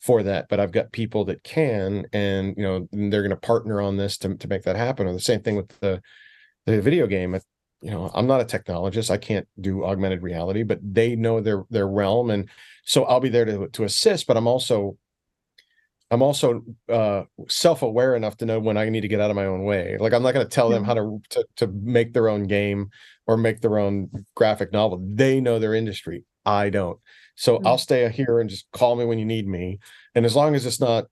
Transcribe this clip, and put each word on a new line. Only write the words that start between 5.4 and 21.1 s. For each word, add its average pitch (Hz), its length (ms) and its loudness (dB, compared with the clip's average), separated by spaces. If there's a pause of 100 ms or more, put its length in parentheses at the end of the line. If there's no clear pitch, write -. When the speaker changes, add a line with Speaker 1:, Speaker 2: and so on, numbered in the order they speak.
Speaker 1:
thing 107 160 -2
with 98 100 -6 (120)
the, 95 220 -2 (640)
the 107 160 2
video 143 240 2
game. 92 320 -2 (460)
You - 80 -12
know, 92 220 -8
I'm 117 140 2
not 131 140 4
a 113 40 0 (140)
technologist. 92 520 -4
I 98 60 0
can't 101 300 -4 (120)
do 95 260 -4
augmented 95 360 -2
reality, 90 420 -4
but 107 200 -4
they 113 320 2
know 113 260 0
their, 104 300 -2
their 101 160 0
realm. 104 440 2
And 101 160 -2 (360)
so - 220 2
I'll 127 140 4
be 131 100 0
there 117 160 4
to, 104 240 -4
to - 140 -4
assist, 165 440 0
but 117 100 4
I'm 113 100 2
also, 113 500 0 (1120)
I'm 120 100 2
also, 131 400 2 (280)
uh, 104 340 2 (240)
self-aware 127 680 2
enough 110 220 -4
to 117 80 -6
know 113 140 0
when 110 160 0
I 107 140 0
need 110 120 -2
to 104 60 -6
get 104 140 0
out 104 80 2
of 101 60 0
my 98 100 -2
own 95 180 -4
way. 98 340 -2
Like, 110 160 2
I'm 120 80 4
not 127 120 2
gonna 127 120 0
tell 120 240 0
them 113 140 2
Speaker 2:
Mm-hmm. 104 40 -4
Speaker 1:
how 120 80 0
to, 107 340 -4